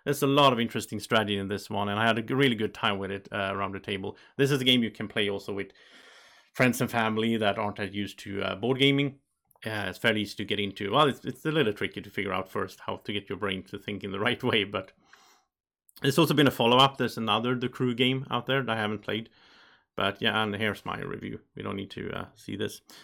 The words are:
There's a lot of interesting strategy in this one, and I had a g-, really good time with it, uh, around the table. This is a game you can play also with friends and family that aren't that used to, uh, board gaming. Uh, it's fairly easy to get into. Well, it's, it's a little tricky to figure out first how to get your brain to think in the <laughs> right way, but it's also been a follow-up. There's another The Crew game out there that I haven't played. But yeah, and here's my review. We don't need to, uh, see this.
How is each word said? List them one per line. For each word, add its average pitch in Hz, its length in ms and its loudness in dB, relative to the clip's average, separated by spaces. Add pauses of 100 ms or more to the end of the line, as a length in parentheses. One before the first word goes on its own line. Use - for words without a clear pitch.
There's 147 180 0
a 139 40 4
lot 139 260 6
of 113 60 0
interesting 110 400 -4
strategy 104 380 2
in 98 120 -4
this 101 200 -6
one, 101 200 -2
and 101 100 -2
I 113 80 4
had 110 100 4
a 113 40 -2
g-, 110 120 -4
really 131 220 4
good 104 180 -4
time 104 240 0
with 95 140 -6
it, 98 200 -8
uh, 98 200 -2
around 98 220 -4
the 95 60 -8
table. 98 360 -6 (220)
This 135 140 2
is 135 100 0
a - 20 -4
game 127 200 4
you 110 80 -2
can 107 180 -10
play 107 180 0
also 101 260 -4
with 98 200 -8 (800)
friends 123 260 2
and 120 100 0
family 113 460 2
that 104 220 2
aren't 104 200 -4
that 98 160 -6
used 101 260 -6
to, 98 220 -8
uh, 95 140 -2
board 123 240 -2
gaming. 139 360 4 (500)
Uh, 107 240 -4
it's - 80 -10
fairly 107 240 2
easy 101 140 -6
to 104 100 -6
get 101 140 -4
into. 98 320 -4
Well, 147 160 4
it's, - 180 -4
it's 123 200 -10
a 156 60 -2
little 131 220 0
tricky 98 280 -6
to 101 80 -14
figure 98 220 -6
out 92 180 -4
first 95 360 -6
how 98 120 -6
to - 140 -10
get 101 160 -6
your 98 100 -6
brain 95 260 -4
to - 140 -14
think 98 260 -10
in 98 80 -8
the 98 80 -6
<laughs> 107 80 0
right 120 140 -2
way, 110 220 2
but 101 300 -6 (1120)
it's 139 140 2
also 156 160 6
been 139 140 6
a 120 40 6
follow-up. 127 460 6
There's 123 200 -2
another 113 380 2
The 123 140 -2
Crew 123 260 0
game 131 340 2
out 120 160 -2
there 135 180 2
that 113 140 -2
I - 20 -4
haven't 107 220 -2
played. 110 280 -4 (680)
But 101 240 0
yeah, 110 220 2
and 104 120 -2
here's 104 300 -4
my - 140 -6
review. - 400 -8 (160)
We - 80 -10
don't - 140 -6
need 98 140 -10
to, 98 200 -8
uh, 98 140 -8 (100)
see 101 220 -10
this. 101 240 -6 (220)